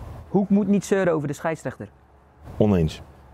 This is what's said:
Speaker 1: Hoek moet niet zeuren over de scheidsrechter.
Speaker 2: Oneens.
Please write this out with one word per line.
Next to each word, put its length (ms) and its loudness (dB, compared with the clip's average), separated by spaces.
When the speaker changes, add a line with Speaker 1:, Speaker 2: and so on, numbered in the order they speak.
Speaker 1:
Hoek 200 0
moet 200 2
niet 160 2
zeuren 280 2
over 160 -2
de 60 -4
scheidsrechter. 540 -6
Speaker 2:
Oneens. 460 2